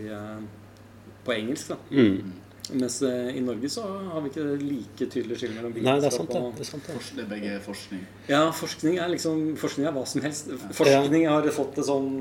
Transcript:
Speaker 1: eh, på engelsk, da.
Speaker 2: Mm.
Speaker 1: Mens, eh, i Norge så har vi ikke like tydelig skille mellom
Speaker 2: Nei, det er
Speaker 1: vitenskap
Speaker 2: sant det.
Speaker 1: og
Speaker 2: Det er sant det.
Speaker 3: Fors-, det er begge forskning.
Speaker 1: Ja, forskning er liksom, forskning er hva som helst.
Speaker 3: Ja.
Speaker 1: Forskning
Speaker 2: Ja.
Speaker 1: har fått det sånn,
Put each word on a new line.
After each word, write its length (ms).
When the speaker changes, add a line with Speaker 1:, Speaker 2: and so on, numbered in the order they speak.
Speaker 1:
eh, 720
på 140
engelsk, 320
da. 100
Speaker 2:
Mm. 500
Speaker 1:
Mens, 300
eh, 340
i 80
Norge 240
så 160
har 400
vi 60
ikke 140
like 560
tydelig 240
skille 160
mellom 240
Speaker 2:
Nei, 60
det 80
er 100
Speaker 1:
vitenskap 160
Speaker 2:
sant 160
det. 80
Speaker 1:
og 160
Speaker 2:
Det 80
er 60
sant 180
det. 80
Speaker 3:
Fors-, 160
det 140
er 20
begge 320
forskning. 440
Speaker 1:
Ja, 140
forskning 480
er 140
liksom, 300
forskning 260
er 60
hva 160
som 160
helst. 240
Speaker 3:
Ja. 80
Speaker 1:
Forskning 540
Speaker 2:
Ja. 100
Speaker 1:
har 160
fått 240
det 80
sånn, 240